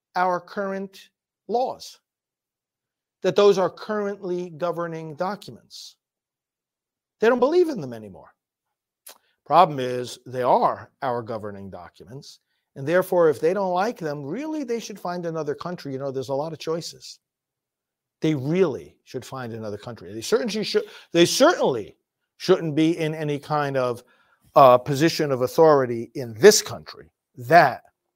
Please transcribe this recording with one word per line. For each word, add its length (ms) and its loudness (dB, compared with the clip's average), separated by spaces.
our 260 0
current 680 -10
laws, 520 -6
that 140 0
those 220 6
are 120 0
currently 800 -8
governing 680 -8
documents. 800 -12
They 100 2
don't 100 2
believe 300 2
in 100 -8
them 140 -10
anymore. 400 -18
Problem 340 6
is, 460 -6
they 180 -6
are 480 2
our 200 -4
governing 480 -12
documents, 680 -20
and 120 -12
therefore, 420 4
if 100 0
they 140 0
don't 200 -2
like 240 -2
them, 260 -8
really, 400 -8
they 160 -6
should 200 -14
find 260 -8
another 280 -6
country. 380 -10
You 80 -8
know, 120 -6
there's 180 -8
a 40 -4
lot 200 -4
of 60 -12
choices. 600 -10
They 140 0
really 680 -2
should 220 -14
find 260 -12
another 260 -10
country. 360 -18
They 80 -12
certainly 420 -4
should, 200 -2
they 140 4
certainly 720 2
shouldn't 380 0
be 220 2
in 160 -4
any 260 -4
kind 360 -4
of, 280 -2
uh, 220 10
position 540 0
of 100 -2
authority 760 4
in 200 -10
this 260 8
country. 480 -14
That 480 4